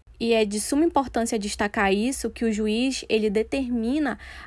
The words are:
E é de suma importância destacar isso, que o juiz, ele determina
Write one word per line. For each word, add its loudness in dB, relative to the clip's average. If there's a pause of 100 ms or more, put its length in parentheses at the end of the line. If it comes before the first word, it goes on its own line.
(200)
E 2
é 6
de -2
suma 2
importância 0
destacar 0
isso, 0
que -6
o 2
juiz, 0
ele 2
determina -2 (300)